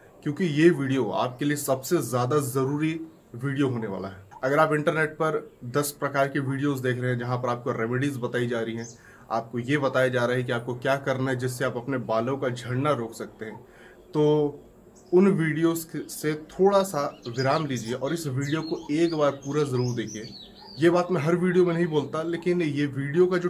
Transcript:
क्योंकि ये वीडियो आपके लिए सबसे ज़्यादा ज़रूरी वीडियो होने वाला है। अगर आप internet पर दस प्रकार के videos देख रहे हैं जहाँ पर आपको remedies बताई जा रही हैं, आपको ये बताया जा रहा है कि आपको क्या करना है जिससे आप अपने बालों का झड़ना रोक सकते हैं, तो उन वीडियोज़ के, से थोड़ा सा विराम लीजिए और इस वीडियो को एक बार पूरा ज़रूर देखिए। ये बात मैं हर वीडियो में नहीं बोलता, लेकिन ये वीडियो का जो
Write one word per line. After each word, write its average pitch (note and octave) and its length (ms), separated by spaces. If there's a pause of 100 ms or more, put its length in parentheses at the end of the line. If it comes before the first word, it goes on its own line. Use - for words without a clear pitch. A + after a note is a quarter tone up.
(260)
क्योंकि D3+ 200
ये D#3 260
वीडियो C3+ 460
आपके B2 280
लिए D3 120
सबसे C#3 460
ज़्यादा B2 440
ज़रूरी C#3+ 460 (420)
वीडियो C3+ 340
होने A2+ 180
वाला F#2+ 200
है। - 200 (160)
अगर C#3+ 160
आप D3+ 140
internet D3+ 400
पर D#3+ 280 (300)
दस D3 280
प्रकार C#3 280
के C#3+ 140
videos C3+ 420
देख B2 160
रहे B2+ 120
हैं B2 80
जहाँ A#2+ 180
पर B2 120
आपको A#2+ 240
remedies B2+ 460
बताई B2 280
जा A#2+ 140
रही A2+ 140
हैं, A#2 120 (440)
आपको A#2 300
ये C3 180
बताया C3 300
जा B2 160
रहा B2 100
है B2+ 80
कि B2 100
आपको A#2+ 240
क्या C3+ 240
करना C3 300
है B2+ 80
जिससे B2+ 260
आप B2 120
अपने B2 200 (100)
बालों A#2 300
का C3 120
झड़ना B2 440
रोक A#2 220
सकते - 300
हैं, A2 140 (540)
तो D3+ 520 (460)
उन F#3 180
वीडियोज़ D#3+ 580
के, D3+ 120 (100)
से D3+ 240 (160)
थोड़ा G3 340
सा D#3 180 (280)
विराम C3+ 360
लीजिए A#2+ 300
और C3 180
इस E3 140
वीडियो C#3 360
को E3 140 (160)
एक E3 220
बार D3 220
पूरा D3 280
ज़रूर B2 300
देखिए। G#2+ 320 (500)
ये D#3+ 120
बात F3+ 220
मैं E3+ 100
हर E3 140
वीडियो F3+ 300
में E3+ 80
नहीं E3+ 140
बोलता, D3+ 360
लेकिन E3+ 380
ये D3 260
वीडियो C#3+ 400
का F#3 100
जो F3 120